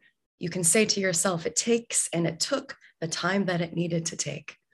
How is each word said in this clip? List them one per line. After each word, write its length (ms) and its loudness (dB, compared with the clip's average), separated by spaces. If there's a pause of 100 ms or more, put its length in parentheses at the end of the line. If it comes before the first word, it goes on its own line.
(380)
you 120 -6
can 120 -4
say 220 6
to 160 2
yourself, 460 0
"It 100 -2
takes 560 0
and 140 2
it 120 -2
took 380 -4 (240)
the 80 -4
time 380 0
that 140 0
it 140 -4
needed 320 0
to 100 -6
take." 420 -8 (160)